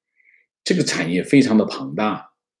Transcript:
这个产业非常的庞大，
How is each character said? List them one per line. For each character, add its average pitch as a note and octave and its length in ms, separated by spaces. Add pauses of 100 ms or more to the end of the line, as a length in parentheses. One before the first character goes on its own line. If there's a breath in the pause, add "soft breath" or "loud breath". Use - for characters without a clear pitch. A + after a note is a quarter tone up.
(640)
这 F#3 100
个 E3 80
产 F2 300
业 F2+ 100
非 C#3 180
常 A2 160
的 G2+ 80
庞 - 300
大， G#2 380 (280)